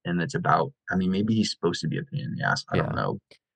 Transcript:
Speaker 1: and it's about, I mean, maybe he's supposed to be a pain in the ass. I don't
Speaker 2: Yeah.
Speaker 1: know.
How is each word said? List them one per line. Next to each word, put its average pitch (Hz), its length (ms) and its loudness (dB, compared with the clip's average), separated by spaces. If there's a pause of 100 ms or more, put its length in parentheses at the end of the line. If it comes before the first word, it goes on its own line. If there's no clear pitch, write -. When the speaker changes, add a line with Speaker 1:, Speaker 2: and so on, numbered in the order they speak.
Speaker 1:
and 87 160 0
it's 80 140 -2
about, 82 380 2 (180)
I 98 40 0
mean, 92 160 2
maybe 107 240 2
he's 104 160 2
supposed - 300 -2
to 82 60 -2
be 85 100 0
a - 60 -4
pain - 220 -6
in - 100 -6
the - 80 -6
ass. - 260 0
I 90 80 0
don't 82 120 0
Speaker 2:
Yeah. - 60 -4
Speaker 1:
know. - 240 -2 (360)